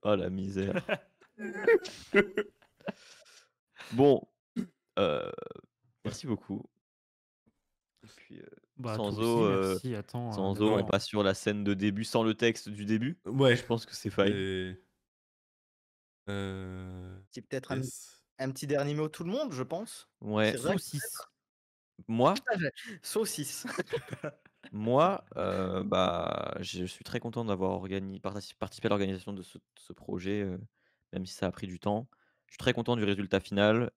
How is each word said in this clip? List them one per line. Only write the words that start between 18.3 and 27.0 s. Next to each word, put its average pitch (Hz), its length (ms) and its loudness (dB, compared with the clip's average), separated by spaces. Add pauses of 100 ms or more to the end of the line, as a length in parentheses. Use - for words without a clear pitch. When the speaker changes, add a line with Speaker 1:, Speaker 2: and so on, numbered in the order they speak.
Speaker 4:
un 131 120 -4
petit 135 160 -8
dernier 143 280 0
mot, 156 140 -2
tout 160 160 -10
le 170 60 -4
monde, 254 220 -2
je 127 100 -4
pense. 175 460 -8 (120)
Speaker 1:
Ouais. 107 320 2
Speaker 4:
C'est - 60 -2
vrai 151 180 0
que 180 40 0
Speaker 3:
Saucisse. - 220 -8
Speaker 4:
peut-être - 300 -10 (760)
Speaker 1:
Moi ? 123 260 6
Speaker 4:
Tout 262 80 -4 (120)
à 190 40 -2
fait. 151 140 -2 (300)
Saucisse. - 640 -4
<laughs> - 760 -8 (300)
Speaker 1:
Moi, 127 520 2 (120)
euh, 92 480 -2
bah, 90 760 0
je 92 260 -6
suis - 180 -12